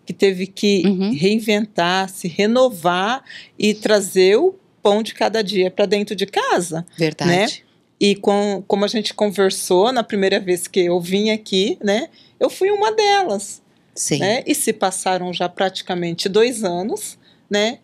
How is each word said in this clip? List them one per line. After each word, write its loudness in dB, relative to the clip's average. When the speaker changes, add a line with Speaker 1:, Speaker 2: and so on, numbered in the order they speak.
Speaker 1:
Que -10
teve 0
que 2
Speaker 2:
Uhum. 2
Speaker 1:
reinventar, 0
se -10
renovar 0
e 2
trazer 4
o 2
pão 2
de -10
cada -2
dia 0
pra 0
dentro 0
de -4
casa. -2
Speaker 2:
Verdade. 0
Speaker 1:
Né? 2
E 4
com, 0
como 0
a 2
gente -4
conversou 2
na 0
primeira 0
vez -4
que 0
eu 0
vim 0
aqui, -2
né, -2
eu 2
fui -2
uma 0
delas. 0
Speaker 2:
Sim. -2
Speaker 1:
Né? 0
E 0
se -2
passaram -2
já -4
praticamente -4
dois 0
anos, -6
né? -2